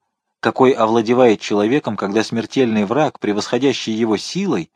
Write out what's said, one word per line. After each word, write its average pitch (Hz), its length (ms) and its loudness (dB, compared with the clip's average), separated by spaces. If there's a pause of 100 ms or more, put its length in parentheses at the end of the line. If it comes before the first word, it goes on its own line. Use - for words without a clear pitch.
(380)
какой 127 320 2
овладевает 117 680 2
человеком, 110 560 -2
когда 101 260 -2
смертельный 110 640 0
враг, 127 340 -2
превосходящий 113 760 -2
его 110 220 0
силой, 165 600 -4